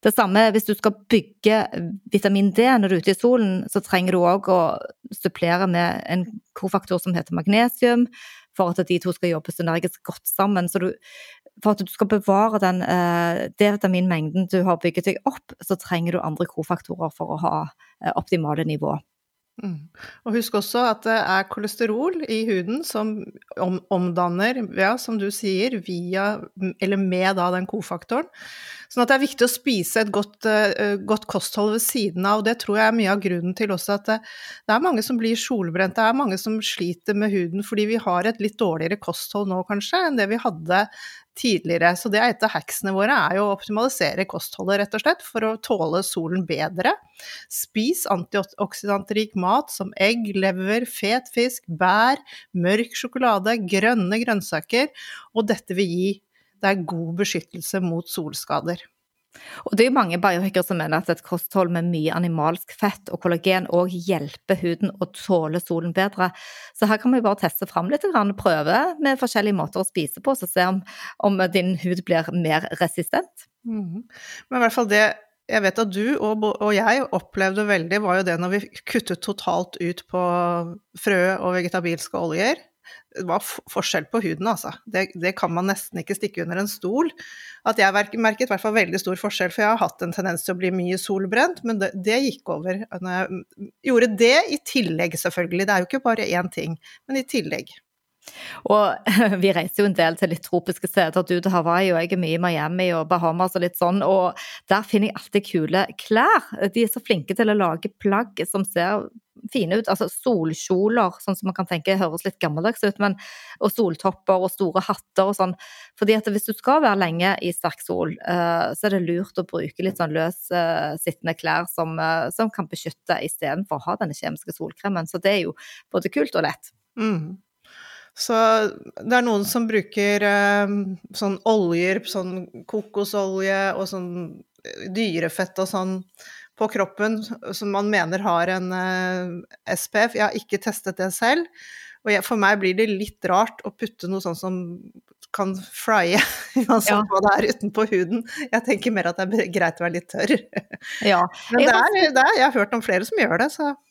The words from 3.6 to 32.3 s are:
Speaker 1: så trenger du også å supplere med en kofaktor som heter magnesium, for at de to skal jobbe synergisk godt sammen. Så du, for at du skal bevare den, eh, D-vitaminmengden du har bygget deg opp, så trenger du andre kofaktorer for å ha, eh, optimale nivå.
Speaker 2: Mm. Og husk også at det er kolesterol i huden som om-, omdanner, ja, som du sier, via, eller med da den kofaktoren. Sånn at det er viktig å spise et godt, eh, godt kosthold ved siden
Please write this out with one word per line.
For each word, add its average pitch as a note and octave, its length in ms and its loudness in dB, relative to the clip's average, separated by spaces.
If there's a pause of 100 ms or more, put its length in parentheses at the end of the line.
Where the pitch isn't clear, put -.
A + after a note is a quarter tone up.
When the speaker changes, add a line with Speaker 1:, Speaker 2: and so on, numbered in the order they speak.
Speaker 1:
så G3+ 160 0
trenger F3+ 280 2
du F3+ 80 4
også F#3+ 320 4
å - 600 -2
supplere F3+ 560 0
med F3 360 0
en F3+ 200 -2 (320)
kofaktor F#3+ 440 -2
som F3+ 160 -2
heter E3+ 200 -4
magnesium, A#3+ 680 4 (520)
for F3 160 2
at F3 160 0
de F3+ 120 4
to F3+ 120 -2
skal E3+ 220 0
jobbe D#3+ 180 -8
synergisk E3+ 520 -2
godt - 240 -12
sammen. F#3+ 400 0
Så F#3 120 -2
du, F#3 60 0 (720)
for G#3+ 120 4
at G3+ 120 -2
du - 80 -14
skal G3+ 160 0
bevare G#3 520 2
den, F3+ 240 2
eh, E3+ 580 2 (140)
D-vitaminmengden F#3 960 2
du F#3 120 4
har F3 160 2
bygget F3 300 0
deg - 180 -4
opp, - 240 -16 (120)
så F#3+ 160 0
trenger E3+ 360 -2
du E3+ 40 0
andre D#3+ 280 -4
kofaktorer E3 640 -6
for E3 220 -6
å D#3 100 -6
ha, D#3+ 80 2 (480)
eh, - 160 -2
optimale D#3+ 520 -2
nivå. D3 260 -2 (600)
Speaker 2:
Mm. E3 300 -10 (420)
Og A3 60 0
husk A#3 240 -2
også A#3+ 260 0
at A3 220 0
det A3+ 100 2
er F#3+ 320 0
kolesterol A#3 680 -2 (100)
i A3 160 -2
huden G#3+ 400 -2
som G#3+ 300 -4 (420)
om-, F#3 220 -2 (100)
omdanner, F3+ 720 0 (180)
ja, F#3+ 140 4 (100)
som A3+ 160 -4
du G3+ 160 -2
sier, G3+ 480 -2
via, F#3 540 -2 (420)
eller G3 240 0
med F#3 380 2
da F3+ 160 2
den F3+ 100 -2
kofaktoren. A3+ 640 -6 (580)
Sånn - 160 2
at A#3+ 60 0
det C4+ 80 6
er C4+ 80 2
viktig C#4 180 2
å B3 80 4
spise A3 540 0
et G3+ 80 -6
godt, G#3 320 -4
eh, G#3 560 2
godt G#3 260 -2
kosthold G#3 460 -2
ved A3+ 100 -2
siden G3 460 -2